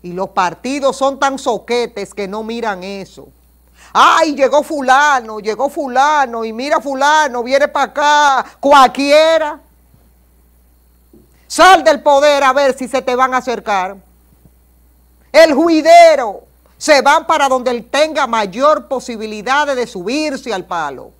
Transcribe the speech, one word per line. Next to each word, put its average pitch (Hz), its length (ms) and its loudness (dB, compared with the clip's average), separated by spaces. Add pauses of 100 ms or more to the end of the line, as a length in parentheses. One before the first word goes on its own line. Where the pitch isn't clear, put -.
Y 175 120 -14
los 190 160 -6
partidos 254 640 -4
son 269 240 -4
tan 269 180 -2
soquetes 233 760 -6
que 202 120 -8
no 208 160 -10
miran 220 420 -8
eso. 196 440 -16 (640)
"Ay, 320 420 4
llegó 269 300 2
fulano, 262 760 0
llegó 220 280 -4
fulano, 269 760 -2
y 220 80 -10
mira 294 260 -4
fulano, 277 640 -2
viene 277 240 0
pa' 285 160 -4
acá", 294 640 0 (160)
cualquiera. 294 960 2 (1900)
Sal 339 360 4
del 294 180 2
poder 285 420 2
a 262 100 4
ver 269 240 0
si 254 100 -10
se 262 140 -4
te 254 140 -4
van 254 180 0
a 254 40 -2
acercar. 202 600 -6 (1300)
El 311 220 6
juidero 311 920 4 (340)
se 285 240 2
van 294 240 2
para 285 240 0
donde 254 220 -2
él 240 180 -8
tenga 294 380 -2
mayor 233 600 -2
posibilidad 226 800 -4 (100)
de 240 120 -4
subirse 247 680 -6
al 185 120 -8
palo. 139 540 -10